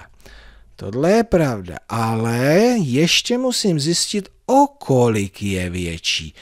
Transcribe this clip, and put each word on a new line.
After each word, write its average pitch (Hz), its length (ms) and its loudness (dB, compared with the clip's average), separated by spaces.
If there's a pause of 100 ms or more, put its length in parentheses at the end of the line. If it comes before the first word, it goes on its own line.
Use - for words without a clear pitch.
(760)
Tohle 123 340 -2
je 226 120 4
pravda, 123 540 0 (120)
ale 117 720 0 (180)
ještě 170 600 0
musím 240 420 0
zjistit, 170 500 -4 (160)
o 277 220 4
kolik 117 720 0
je 95 280 -4
větší. 85 720 -6